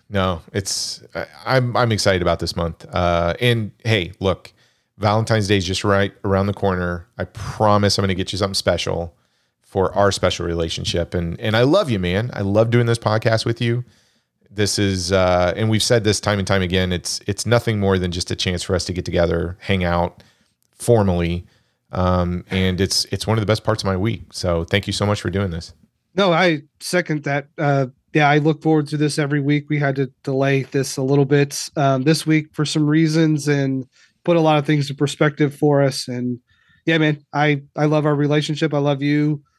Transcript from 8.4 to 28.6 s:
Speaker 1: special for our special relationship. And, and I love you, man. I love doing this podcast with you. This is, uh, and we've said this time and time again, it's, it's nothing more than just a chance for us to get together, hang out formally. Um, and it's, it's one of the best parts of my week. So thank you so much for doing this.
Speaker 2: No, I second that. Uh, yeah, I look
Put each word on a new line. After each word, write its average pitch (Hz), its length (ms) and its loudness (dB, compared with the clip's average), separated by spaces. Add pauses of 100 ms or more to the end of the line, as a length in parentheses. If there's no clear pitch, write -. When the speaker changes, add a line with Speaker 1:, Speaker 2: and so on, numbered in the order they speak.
Speaker 1:
special 87 640 -2 (460)
for 92 320 -2
our 101 160 4
special 90 360 -2
relationship. 85 680 -4
And, 85 240 -4
and 110 180 -2
I 117 60 4
love 151 280 2
you, 107 80 0
man. 117 340 -2
I - 80 -8
love 104 300 2
doing 120 160 2
this 117 120 0
podcast 113 460 0
with 117 160 -4
you. 120 240 -2 (720)
This 104 220 0
is, 95 340 0
uh, 90 440 4
and 110 140 0
we've 107 120 2
said 120 200 2
this 104 160 2
time 104 200 0
and 95 100 -4
time 98 140 2
again, 92 300 0
it's, - 340 -6
it's - 200 -4
nothing 117 320 2
more 98 200 2
than 90 120 -2
just 87 200 -6
a - 60 -6
chance 87 260 -4
for 95 120 -4
us 85 120 -2
to 92 60 -6
get 85 120 -6
together, 85 560 0
hang 92 240 -2
out 87 380 -2 (500)
formally. 87 760 0 (460)
Um, 90 580 0
and 92 300 0
it's, - 260 -2
it's - 200 -6
one 110 120 0
of 107 40 -2
the 101 40 -4
best 107 180 0
parts 110 180 -2
of - 40 -4
my 95 100 0
week. - 360 -4
So 85 320 -2
thank 98 220 -2
you 101 60 -4
so 101 140 -2
much 104 140 0
for - 100 -6
doing 98 200 -2
this. 82 220 -10 (420)
Speaker 2:
No, 190 180 2
I 165 300 2 (180)
second 170 440 -4
that. 143 240 -4 (100)
Uh, 143 280 0 (280)
yeah, 151 160 4
I 151 80 4
look 151 240 0